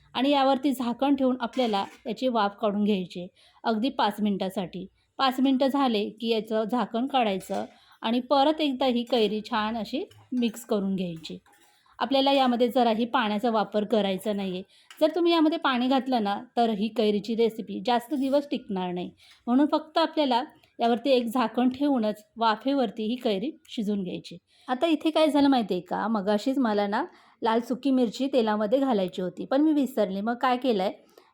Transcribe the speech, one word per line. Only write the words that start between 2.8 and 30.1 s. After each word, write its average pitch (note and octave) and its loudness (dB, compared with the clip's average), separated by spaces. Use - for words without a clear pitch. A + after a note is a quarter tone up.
घ्यायची F#3 -2
अगदी A3+ 0
पाच A3+ -2
मिनटासाठी. F#3+ -4
पाच C4 2
मिनटं C4+ 4
झाले B3+ 0
की A3+ -8
याचं A3 0
झाकण A#3+ -2
काढायचं G#3 -2
आणि A#3 0
परत C#4+ 2
एकदा C#4 0
ही A#3+ 0
कैरी A3 0
छान G#3+ -4
अशी A#3+ -6
मिक्स A#3+ -2
करून G3 -2
घ्यायची. F3 -8
आपल्याला C4+ 2
यामध्ये B3 4
जराही A#3 2
पाण्याचा A#3 0
वापर G#3+ 0
करायचा G3 0
नाहीये. F#3+ -4
जर D#4 4
तुम्ही E4+ 4
यामध्ये D#4+ 4
पाणी B3+ 0
घातलं B3+ 0
ना, G3+ -4
तर A#3 2
ही G#3+ -2
कैरीची G#3+ 0
रेसिपी G#3+ -2
जास्त B3 0
दिवस C#4 0
टिकणार F#3 -4
नाही, F3+ -6
म्हणून C4 2
फक्त D#4 -2
आपल्याला D4+ 0
यावरती A#3 2
एक B3 4
झाकण A#3+ 0
ठेवूनच B3+ -2
वाफेवरती A3+ 0
ही A3 -2
कैरी A3 -2
शिजवून G#3 -4
घ्यायची. F3 -10
आता B3+ -2
इथे D#4+ 2
काय D#4 4
झालं C#4+ 4
माहिती A#3+ 2
आहे F3+ -2
का, F#3 -4
मगाशीच G#3+ 0
मला G#3+ 2
ना A3 -2
लाल A3+ 2
सुकी B3+ -2
मिरची B3+ 0
तेलामध्ये A3 2
घालायची G3+ 0
होती, F3+ -6
पण C4+ 0
मी D#4 4
विसरले. A3+ 0